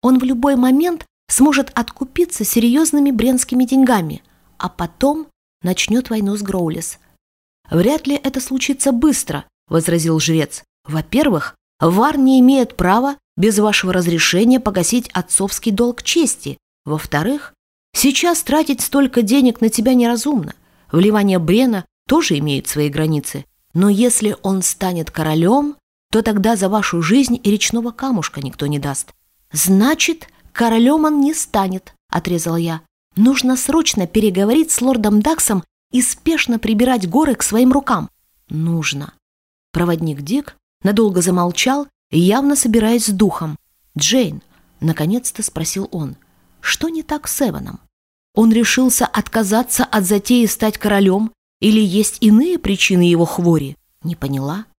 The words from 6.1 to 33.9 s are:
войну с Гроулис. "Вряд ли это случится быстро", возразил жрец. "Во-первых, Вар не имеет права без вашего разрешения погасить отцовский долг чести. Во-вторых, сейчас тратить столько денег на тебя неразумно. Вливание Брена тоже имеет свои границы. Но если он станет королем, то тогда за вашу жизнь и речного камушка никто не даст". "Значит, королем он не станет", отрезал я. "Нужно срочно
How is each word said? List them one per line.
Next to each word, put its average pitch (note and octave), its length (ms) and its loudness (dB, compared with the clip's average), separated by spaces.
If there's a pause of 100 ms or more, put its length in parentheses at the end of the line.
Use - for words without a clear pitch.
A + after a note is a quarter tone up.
войну G#3 260 -2
с G3+ 60 -8
Гроулис. E3+ 560 -6 (720)
"Вряд A3+ 360 0
ли C#4 100 -2
это C4+ 220 -6
случится C4+ 540 -4
быстро", A#3 540 -2 (220)
возразил D#3+ 520 0
жрец. D#3+ 420 -2 (220)
"Во-первых, E3 720 -2 (240)
Вар A3 380 2
не C4 220 4
имеет C4 360 4
права B3 400 0 (200)
без G3+ 220 2
вашего G#3 340 0
разрешения F3+ 680 2
погасить G#3+ 520 -2
отцовский G3 600 -4
долг A#3+ 300 -2
чести. - 560 -2 (260)
Во-вторых, D#3 680 -4 (400)
сейчас D#4+ 480 0
тратить D4 400 -2
столько C4+ 400 0
денег A#3+ 380 2
на A3+ 80 2
тебя A3+ 260 0
неразумно. A#3+ 600 0 (380)
Вливание G3 460 2
Брена G3+ 480 0 (200)
тоже C4+ 320 2
имеет C#3+ 300 -4
свои D3 220 -2
границы. D3 560 -4 (260)
Но F#3 160 2
если G#3+ 540 0
он F#3+ 200 -2
станет F3+ 480 -4
королем, F3 680 0 (340)
то A3 120 2
тогда G#3+ 340 0
за G3 120 -2
вашу F#3+ 320 -2
жизнь A#3+ 420 2
и G3+ 80 0
речного A3+ 400 -2
камушка A3+ 520 -6
никто C#3 240 -8
не D3 120 -2
даст". C#3 360 -8 (360)
"Значит, B3 800 0 (240)
королем A#3 520 2
он D4+ 160 2
не C#4+ 120 2
станет", F#3+ 640 -4 (160)
отрезал E3+ 460 -4
я. E3 260 -4 (340)
"Нужно B3+ 400 2
срочно B3+ 500 -2